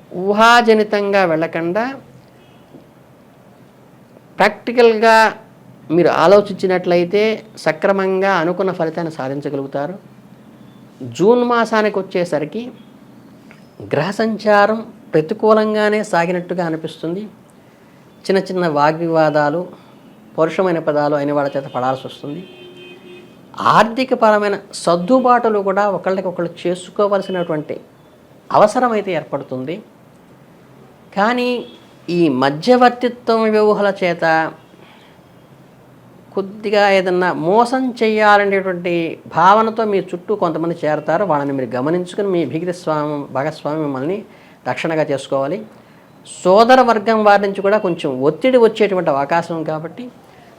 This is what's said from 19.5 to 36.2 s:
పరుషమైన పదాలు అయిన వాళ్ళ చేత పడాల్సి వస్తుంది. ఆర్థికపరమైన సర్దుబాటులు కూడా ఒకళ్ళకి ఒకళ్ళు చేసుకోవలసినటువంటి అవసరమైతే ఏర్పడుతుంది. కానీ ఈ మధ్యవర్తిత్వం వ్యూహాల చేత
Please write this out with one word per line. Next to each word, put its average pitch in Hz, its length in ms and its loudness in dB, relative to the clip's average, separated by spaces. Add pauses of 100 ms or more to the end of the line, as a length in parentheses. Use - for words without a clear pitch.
పరుషమైన 165 420 0
పదాలు 147 360 0
అయిన 143 160 -2
వాళ్ళ 143 260 -2
చేత 139 180 -8
పడాల్సి 127 320 -4
వస్తుంది. 143 340 -14 (1160)
ఆర్థికపరమైన 214 1000 2 (140)
సర్దుబాటులు 233 840 2
కూడా 196 300 0
ఒకళ్ళకి 190 380 -4
ఒకళ్ళు 175 400 -6
చేసుకోవలసినటువంటి 180 1120 -4 (720)
అవసరమైతే 214 600 2
ఏర్పడుతుంది. 147 720 -8 (1300)
కానీ 247 480 -2 (440)
ఈ 170 200 2
మధ్యవర్తిత్వం 226 1200 2
వ్యూహాల 208 420 2 (100)
చేత 165 480 0 (1800)